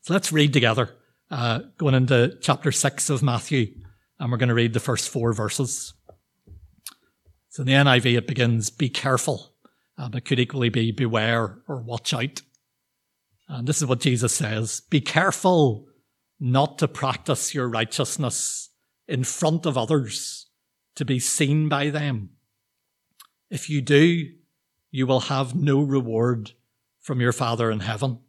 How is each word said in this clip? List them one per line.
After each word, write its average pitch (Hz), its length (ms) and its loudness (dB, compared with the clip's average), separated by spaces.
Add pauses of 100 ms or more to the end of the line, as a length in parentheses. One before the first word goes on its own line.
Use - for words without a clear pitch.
So - 100 -4
let's 185 200 0
read 151 200 4
together, 120 380 2 (400)
uh, 120 300 -2 (180)
going 143 160 2
into 127 460 4
chapter 139 300 0
six - 400 -2
of 135 120 0
Matthew, 123 520 0 (440)
and 123 120 -4
we're 120 80 -2
gonna 120 160 2
read 117 180 2
the 113 80 0
first - 280 -4
four 117 240 -2
verses. 110 640 -4 (1600)
So - 120 -8
in 123 40 -2
the 131 80 4
N 139 140 8
I 127 100 6
V, 120 180 2
it 113 100 0
begins, 117 440 0
"Be - 180 -4
careful," 131 640 -2 (440)
uh, 131 100 -10
but 120 160 -8
could 123 160 0
equally 127 280 0
be 113 240 0
beware 113 680 0 (100)
or 135 120 -8
watch 120 340 -6
out. 131 280 -6 (1040)
And 123 200 -8
this 151 140 0
is 147 40 -2
what 123 140 0
Jesus 123 320 0
says, 110 480 -4
"Be - 200 0
careful 165 880 2 (500)
not 135 400 2
to 151 100 2
practice - 680 -4
your 127 140 -2
righteousness - 1000 -4 (380)
in 127 160 -2
front 160 420 -2
of 135 120 0
others 120 680 -2 (480)
to 151 100 -6
be 127 140 0
seen 151 500 0
by 147 220 -2
them. 139 400 -6 (1200)
If - 180 -8
you 151 120 0
do, 151 520 4 (580)
you 131 160 0
will 131 140 4
have 135 340 -4
no 143 260 2
reward 120 720 0 (480)
from 127 200 -4
your 120 120 2
Father 117 380 0
in 107 100 -2
heaven. 113 480 -4